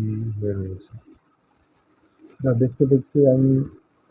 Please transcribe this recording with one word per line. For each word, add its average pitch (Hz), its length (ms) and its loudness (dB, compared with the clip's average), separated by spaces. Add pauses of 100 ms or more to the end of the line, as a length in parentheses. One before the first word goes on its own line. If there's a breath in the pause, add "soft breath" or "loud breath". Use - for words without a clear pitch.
(300)
হয়ে 104 220 -4
রয়েছে। 95 460 -10 (1300)
এটা 131 300 -4
দেখতে 127 320 0
দেখতে 135 460 2
আমি 135 320 2 (460)